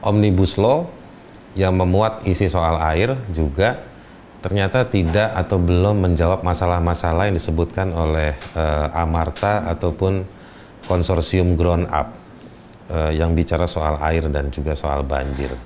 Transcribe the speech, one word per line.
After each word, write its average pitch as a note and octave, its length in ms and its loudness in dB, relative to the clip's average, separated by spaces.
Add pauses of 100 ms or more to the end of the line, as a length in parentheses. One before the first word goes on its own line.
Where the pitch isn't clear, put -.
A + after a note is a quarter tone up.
Omnibus G#2 560 2
Law C3+ 240 4 (720)
yang F#2+ 240 2
memuat F#2+ 480 2
isi F#2 160 2
soal E2 320 2
air E2 400 0 (160)
juga E2 480 0 (640)
ternyata G2 400 0
tidak G2+ 480 0
atau F2+ 240 0
belum F#2 480 2
menjawab F2 400 2
masalah-masalah F2 880 0
yang F2+ 80 0
disebutkan E2+ 560 -2
oleh, D#2 400 0
eh, D2+ 560 -2
Amarta E2 720 -2
ataupun F2 560 -2 (640)
konsorsium F2+ 720 2
Ground F2 320 2
Up, - 240 -2 (800)
eh, D#2 240 0
yang E2 160 2
bicara E2 320 0
soal D#2 400 -2
air D#2+ 240 0
dan C#2+ 240 -2
juga D2 240 -4
soal C#2+ 240 -4
banjir. C2+ 480 -4 (180)